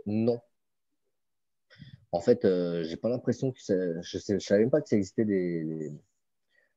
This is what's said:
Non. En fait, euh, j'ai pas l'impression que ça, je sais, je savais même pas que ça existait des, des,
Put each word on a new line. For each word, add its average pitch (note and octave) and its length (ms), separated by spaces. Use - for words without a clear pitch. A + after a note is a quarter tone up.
Non. A2+ 340
En F2 80
fait, A#2+ 240
euh, F2 380
j'ai D#2+ 140
pas - 120
l'impression B2+ 440
que - 100
ça, G#2 120
je - 160
sais, F#2+ 220
je - 40
savais G#2 180
même A#2+ 80
pas D#3 100
que D3+ 80
ça A2+ 80
existait G2+ 280
des, F2+ 400
des, D#2 280